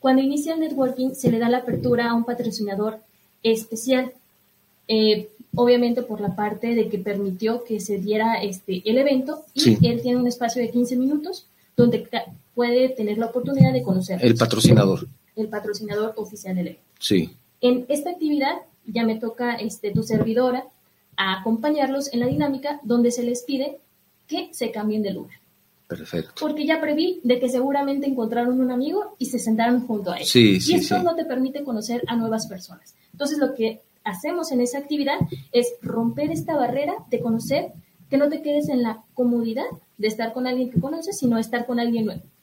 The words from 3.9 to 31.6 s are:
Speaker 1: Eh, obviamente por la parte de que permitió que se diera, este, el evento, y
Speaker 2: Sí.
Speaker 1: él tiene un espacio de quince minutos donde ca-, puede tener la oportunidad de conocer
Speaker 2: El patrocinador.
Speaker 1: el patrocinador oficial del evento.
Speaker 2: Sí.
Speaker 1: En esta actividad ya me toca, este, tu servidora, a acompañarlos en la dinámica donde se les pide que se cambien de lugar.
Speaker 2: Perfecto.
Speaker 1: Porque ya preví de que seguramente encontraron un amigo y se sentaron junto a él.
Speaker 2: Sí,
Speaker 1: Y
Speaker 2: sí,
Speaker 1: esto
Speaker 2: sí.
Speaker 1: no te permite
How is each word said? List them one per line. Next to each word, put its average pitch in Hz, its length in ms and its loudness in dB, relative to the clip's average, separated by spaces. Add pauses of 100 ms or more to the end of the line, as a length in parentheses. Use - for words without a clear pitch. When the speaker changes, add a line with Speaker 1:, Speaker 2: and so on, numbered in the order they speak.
Speaker 1:
Eh, 214 400 2 (280)
obviamente 240 460 4
por 214 180 -6
la 202 140 -4
parte 208 400 -2
de 220 140 2
que 202 100 -4
permitió 202 680 -2
que 214 160 -4
se 196 180 -4
diera, 214 440 0
este, 185 420 -6
el 226 140 2
evento, 277 460 0 (100)
y 269 60 -2
Speaker 2:
Sí. - 220 6
Speaker 1:
él 240 200 4
tiene 247 160 2
un 247 80 2
espacio 240 340 -2
de 226 100 0
quince 240 260 0
minutos 302 500 -2 (300)
donde 233 260 4
ca-, - 240 -6 (300)
puede 240 320 4
tener 208 300 -2
la 226 80 0
oportunidad 262 460 4
de 254 100 0
conocer 185 380 -2
Speaker 2:
El 117 140 6
patrocinador. 110 720 4 (300)
Speaker 1:
el 214 120 -4
patrocinador 208 680 -6
oficial 196 400 -8
del 175 120 -2
evento. - 140 -16 (160)
Speaker 2:
Sí. 90 320 0 (300)
Speaker 1:
En 247 280 2
esta 294 220 -2
actividad 302 460 -2 (280)
ya 233 200 -2
me 220 100 2
toca, 233 400 -4
este, 214 380 -6
tu 220 100 0
servidora, 240 600 0 (520)
a 190 240 0
acompañarlos 277 720 0
en 240 80 0
la 240 60 2
dinámica 285 560 -2
donde 240 300 4
se 240 100 -4
les 240 220 -2
pide 277 340 -4 (480)
que 349 260 -6
se 226 200 -4
cambien 214 300 -2
de 190 100 -2
lugar. - 260 -12 (480)
Speaker 2:
Perfecto. - 540 -6
Speaker 1:
Porque 302 260 -2
ya 320 140 2
preví 311 420 0
de 247 160 2
que 254 100 0
seguramente 277 600 0
encontraron 240 520 0
un 254 120 0
amigo 330 480 -2
y 247 60 -2
se 247 120 -4
sentaron 226 480 0
junto 196 240 -4
a 175 80 -6
él. 151 80 -6
Speaker 2:
Sí, 104 300 8
Speaker 1:
Y 90 40 2
Speaker 2:
sí, 349 140 2
Speaker 1:
esto - 240 2
Speaker 2:
sí. 359 60 0
Speaker 1:
no 339 100 2
te 330 100 -2
permite 269 380 -2